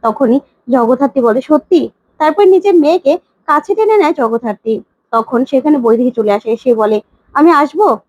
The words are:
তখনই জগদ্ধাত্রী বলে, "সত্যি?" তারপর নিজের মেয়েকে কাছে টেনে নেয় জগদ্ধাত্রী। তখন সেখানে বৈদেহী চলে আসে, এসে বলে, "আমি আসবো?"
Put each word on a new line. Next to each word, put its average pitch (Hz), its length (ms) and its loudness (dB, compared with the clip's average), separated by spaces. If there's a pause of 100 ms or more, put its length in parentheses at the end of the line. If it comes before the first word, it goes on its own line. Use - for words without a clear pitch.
তখনই 233 360 0 (300)
জগদ্ধাত্রী 254 540 0
বলে, 233 180 0
"সত্যি?" 302 400 0 (400)
তারপর 311 260 0
নিজের 381 280 2
মেয়েকে 311 380 2 (340)
কাছে 349 280 -2
টেনে 427 220 0
নেয় 370 180 0
জগদ্ধাত্রী। 226 600 -4 (380)
তখন 233 320 -2
সেখানে 285 340 0
বৈদেহী 233 320 0
চলে 214 220 -2
আসে, 226 180 -4
এসে 233 240 -2
বলে, 214 220 0 (380)
"আমি 302 180 4
আসবো?" 302 340 0 (220)